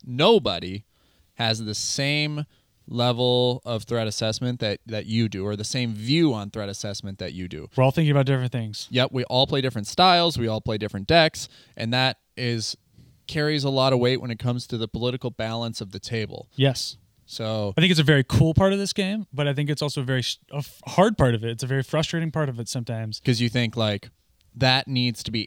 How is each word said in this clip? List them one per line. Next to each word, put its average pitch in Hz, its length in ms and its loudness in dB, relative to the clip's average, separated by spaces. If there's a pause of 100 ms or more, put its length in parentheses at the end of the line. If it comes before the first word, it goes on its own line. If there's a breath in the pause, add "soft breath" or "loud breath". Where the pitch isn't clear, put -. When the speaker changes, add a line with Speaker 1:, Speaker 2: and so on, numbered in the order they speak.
Speaker 1:
nobody 120 800 2 (520)
has 113 280 0
the 107 100 -4
same 147 680 -2 (420)
level 123 800 2
of 113 200 -4
threat 117 220 -2
assessment 113 540 -4
that, 104 260 -2
that 107 200 -8
you 110 220 2
do, 98 180 -6
or 104 100 -4
the 104 80 -8
same 120 300 -4
view 135 400 2
on 101 160 -8
threat 104 180 -8
assessment 101 500 -10
that 90 140 -8
you 90 160 -8
do. 76 280 -12
Speaker 2:
We're 131 80 6
all 135 60 6
thinking 156 200 2
about 143 160 2
different 127 260 0
things. 110 380 -8
Speaker 1:
Yep, 123 220 0
we 127 120 -2
all 127 220 2
play 143 140 0
different 120 260 -2
styles, 175 520 4
we 117 100 0
all 110 120 -2
play 107 180 -2
different 101 280 -6
decks, 160 420 4 (280 soft breath)
and 113 160 -4
that 127 260 2 (180)
is, 117 400 -4 (500)
carries 151 380 -2
a 143 60 0
lot 135 220 4
of 127 60 4
weight 123 220 2
when 123 100 -8
it 113 80 -6
comes 123 300 -2
to 123 100 -4
the 110 100 -4
political 123 420 -4
balance 113 500 -6
of 98 120 -10
the 98 80 -12
table. - 560 -6
Speaker 2:
Yes. 131 400 0 (300)
Speaker 1:
So 110 500 -4
Speaker 2:
I 160 60 4
think 185 80 6
it's 160 100 4
a 151 40 2
very 139 200 6
cool 160 300 4
part 196 180 6
of 196 60 0
this 196 160 -4
game, 202 400 -2
but 143 120 -2
I 143 60 2
think 143 160 -2
it's 151 140 -4
also 147 180 -4
a 131 40 -4
very 127 180 0
sh-, - 160 -6 (120)
a 143 80 -12
f-, - 280 -12
hard 208 320 4
part 123 160 6
of 110 100 -4
it. 117 60 -4
It's 117 120 -8
a 131 40 -4
very 135 160 0
frustrating 160 480 -2
part 151 180 -2
of 120 100 -6
it 117 120 -8
sometimes. 113 520 -6
Speaker 1:
'Cause 120 160 2
you 120 120 2
think, 117 260 0
like, 107 320 0 (480)
that 131 320 2
needs 123 360 0
to - 60 -8
be 110 160 -4